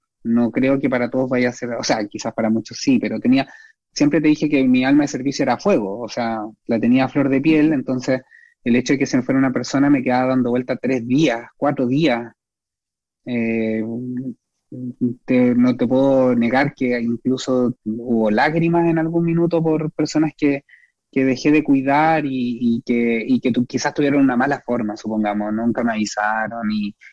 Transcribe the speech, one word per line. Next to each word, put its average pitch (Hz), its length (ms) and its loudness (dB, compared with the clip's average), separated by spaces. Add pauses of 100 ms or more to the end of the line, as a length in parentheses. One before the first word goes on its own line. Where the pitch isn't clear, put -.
(220)
no 117 280 0
creo 135 280 0
que 139 120 -2
para 123 200 -2
todos 131 200 -2
vaya 123 180 0
a 120 40 -4
ser, 120 180 -10
o 120 140 -6
sea, 110 220 -2
quizás - 280 -10
para 110 160 0
muchos 110 280 -4
sí, 131 200 2
pero 107 200 -4
tenía, - 300 2 (440)
siempre 151 280 2
te 156 80 2
dije 151 200 2
que 143 160 2
mi 127 200 4
alma 147 200 4
de 143 40 -2
servicio 131 360 -4
era 127 140 0
fuego, 113 420 0
o 123 80 -8
sea, 113 320 -4 (260)
la 117 120 0
tenía 123 260 4
a 135 40 0
flor 135 220 0
de 135 100 2
piel, 156 320 4
entonces 131 480 -2 (440)
el 120 120 2
hecho 127 160 2
de 135 60 2
que 143 80 -2
se - 100 0
me 123 60 0
fuera 135 160 0
una 131 140 2
persona 135 380 0
me 139 120 2
quedaba 127 260 0
dando 127 220 0
vuelta 127 260 -2
tres 123 300 -2
días, 123 500 0
cuatro 139 300 0
días. 123 460 0 (920)
Eh, 113 580 -2 (1400)
te, 127 300 2
no 123 220 2
te 123 100 -2
puedo 131 480 4
negar 120 400 0
que 123 260 -2
incluso 123 760 -2 (100)
hubo 113 460 -2
lágrimas 165 580 2
en 165 100 2
algún 165 260 0
minuto 170 380 0
por 156 300 -2
personas 151 440 -2
que, 143 280 -2 (460)
que 135 140 0
dejé 131 260 0
de 151 140 4
cuidar 143 600 2
y, 123 340 -4
y 117 220 0
que, 117 440 0
y 123 140 2
que 127 120 0
tu-, 131 140 0
quizás 139 280 -4
tuvieron 143 280 2
una 131 140 4
mala 135 240 0
forma, 110 360 -4
supongamos, 104 580 -4
nunca 117 300 -2
me 120 80 0
avisaron 107 800 -4
y, 104 240 -4 (180)